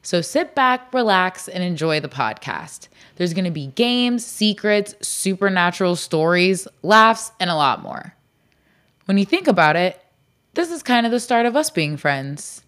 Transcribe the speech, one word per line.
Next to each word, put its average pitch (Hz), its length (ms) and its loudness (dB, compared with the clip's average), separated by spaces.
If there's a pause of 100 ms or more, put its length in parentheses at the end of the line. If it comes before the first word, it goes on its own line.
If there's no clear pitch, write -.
So 175 180 -2
sit - 340 -2
back, 254 380 0
relax, 190 560 0
and 185 120 -6
enjoy 160 380 -2
the 147 80 -8
podcast. 127 800 -8 (300)
There's 175 160 -2
gonna 180 180 -2
be 147 160 -8
games, 240 580 0
secrets, 208 680 0 (100)
supernatural 185 920 0
stories, 175 680 0 (160)
laughs, 220 600 4
and 180 80 -2
a 165 60 -2
lot 127 280 0
more. - 320 -14 (880)
When 196 140 0
you 202 80 4
think 359 240 2
about 165 260 4
it, 180 260 0 (520)
this 339 180 -2
is 320 100 -10
kind 240 240 2
of 226 60 0
the 240 80 0
start 233 260 2
of 240 120 0
us 302 120 0
being 151 280 -2
friends. 139 720 -6